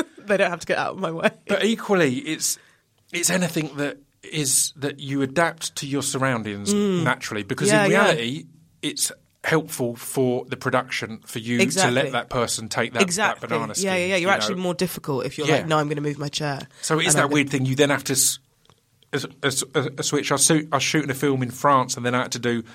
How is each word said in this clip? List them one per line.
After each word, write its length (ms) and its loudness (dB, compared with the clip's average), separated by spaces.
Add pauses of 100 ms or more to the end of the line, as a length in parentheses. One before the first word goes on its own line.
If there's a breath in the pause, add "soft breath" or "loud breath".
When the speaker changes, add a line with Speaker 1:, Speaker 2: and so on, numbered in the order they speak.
Speaker 1:
<laughs> 240 -12
they 100 2
don't 140 2
have 80 -6
to 80 -14
get 100 2
out 160 -2
of 60 -10
my 120 -2
way." 200 0 (160)
Speaker 2:
But 180 2
equally, 540 4
it's, 400 -4 (520 soft breath)
it's 200 0
anything 460 0
that 200 -4 (240)
is, 540 0
that 240 -6
you 240 -2
adapt 540 0
to 100 -8
your 160 -2
surroundings 680 -2
Speaker 1:
Mm. 320 2
Speaker 2:
naturally, 380 -2
because 280 0
Speaker 1:
Yeah, 160 4
Speaker 2:
in 60 4
Speaker 1:
yeah. 120 6
Speaker 2:
reality, 420 0 (380)
it's 280 -4 (320)
helpful 520 0
for 540 0
the 80 -4
production 680 -2
for 140 -8
you 200 0
Speaker 1:
Exactly. 360 4
Speaker 2:
to 80 4
let 80 -4
that 180 -2
person 400 -2
take 240 -2
that, 80 0
Speaker 1:
Exactly. 460 0
Speaker 2:
that 20 -10
banana 200 -2
Speaker 1:
Yeah, 40 -10
Speaker 2:
skin, 200 -2
Speaker 1:
yeah, 60 0
yeah. 60 0 (120)
You're 20 2
Speaker 2:
you 100 0
Speaker 1:
actually 260 0
Speaker 2:
know? 60 -6
Speaker 1:
more 140 -2
difficult 500 -4
if 120 -8
you're 100 -2
Speaker 2:
Yeah. 100 4
Speaker 1:
like, 100 -2
"No, 120 2
I'm 100 0
gonna 120 -4
move 180 -4
my 80 -6
chair." 400 -6 (140)
Speaker 2:
So 180 0
it 80 0
is 80 4
Speaker 1:
And 40 2
Speaker 2:
that 60 4
Speaker 1:
I'm 60 0
Speaker 2:
weird 180 2
thing. 160 -2
You 100 0
then 140 6
have 160 0
to 80 0
s-, 260 0 (760)
a, 60 -2 (220)
a, 100 2 (220)
a, 160 0 (100)
a 40 -4
switch. 280 0
I 40 2
was 100 2
shoot-, 260 4
I 40 0
was 80 2
shooting 260 0
a 60 0
film 260 0
in 80 -2
France, 480 2
and 80 -6
then 80 0
I 100 2
had 100 -6
to 60 -6
do 240 0 (100)